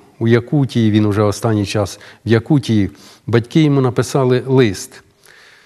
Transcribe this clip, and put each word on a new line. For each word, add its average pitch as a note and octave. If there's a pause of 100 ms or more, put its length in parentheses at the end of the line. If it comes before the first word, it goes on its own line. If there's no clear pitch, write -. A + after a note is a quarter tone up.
(200)
у A2+
Якутії, A#2
він G#2+
уже G#2
останній G#2
час G#2 (260)
в G#2+
Якутії, A2+ (360)
батьки A#2
йому C#3+
написали B2+
лист B2+ (640)